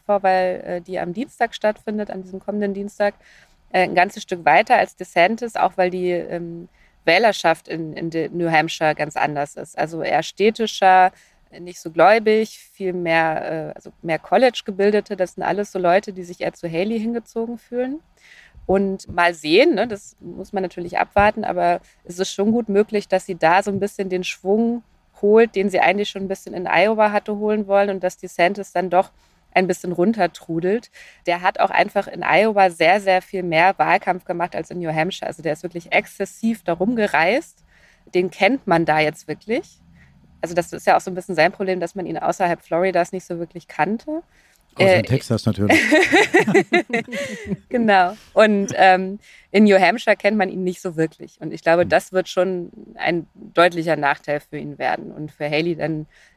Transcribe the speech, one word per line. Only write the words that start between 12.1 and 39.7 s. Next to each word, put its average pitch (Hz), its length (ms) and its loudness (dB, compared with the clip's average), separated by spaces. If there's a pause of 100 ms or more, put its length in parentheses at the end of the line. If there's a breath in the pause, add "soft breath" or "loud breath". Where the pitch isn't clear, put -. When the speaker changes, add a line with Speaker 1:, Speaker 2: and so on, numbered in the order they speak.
Speaker 1:
viel - 340 -8
mehr, 160 800 -2
äh, - 40 -14
also - 160 -20 (120)
mehr 160 180 -4
College-Gebildete. 208 960 0
Das 185 180 -4
sind - 80 -10
alles 202 300 -4
so 196 80 -6
Leute, 180 320 2
die 185 100 -12
sich 175 200 -12
eher 170 100 -4
zu - 180 -10
Haley 208 300 -2
hingezogen 226 580 -8
fühlen. 254 400 -8 (680 soft breath)
Und 190 440 -2
mal 175 220 2
sehen, 180 440 2
ne, 226 120 -2
das - 320 -12
muss - 320 -16
man 190 100 -4
natürlich 175 360 -8
abwarten, 208 440 0
aber 175 380 0 (240 soft breath)
es 175 140 -16
ist 185 120 -4
schon 208 220 0
gut 233 160 -2
möglich, 208 400 0
dass 185 160 -2
sie 190 100 -8
da 170 280 4
so 208 80 -4
ein 196 100 -4
bisschen 196 300 -6
den 185 140 -4
Schwung 226 580 -2 (400)
holt, 220 320 4
den 196 160 0
sie 180 100 0
eigentlich 202 300 2
schon 196 120 -10
ein 190 60 -8
bisschen 190 240 -10
in 180 140 -8
Iowa 214 460 2
hatte 208 260 -4
holen 214 280 -2
wollen 202 220 2
und 190 160 -6
dass 180 140 -4
DeSantis 185 540 -2
dann 180 180 -4
doch 180 200 2 (440)
ein 190 120 4
bisschen 180 260 -4
runtertrudelt. 180 960 -2 (360 loud breath)
Der 175 140 -2
hat 185 200 -8
auch 190 100 0
einfach 196 380 -2
in 170 140 -12
Iowa 202 460 2
sehr, 170 320 2
sehr 185 220 0
viel 185 200 -8
mehr 175 360 2
Wahlkampf 180 480 0
gemacht 175 280 -6
als - 160 -8
in 180 100 -10
New 165 120 -6
Hampshire. 160 340 -4
Also - 160 -12
der 156 120 -2
ist - 80 -14
wirklich 170 280 -12
exzessiv 226 720 -4
darum 180 320 -2
gereist. 208 720 0 (480 soft breath)
Den 180 180 0
kennt 240 360 0
man 170 180 2
da 156 160 0
jetzt 151 280 -2
wirklich. 220 500 -8 (640 soft breath)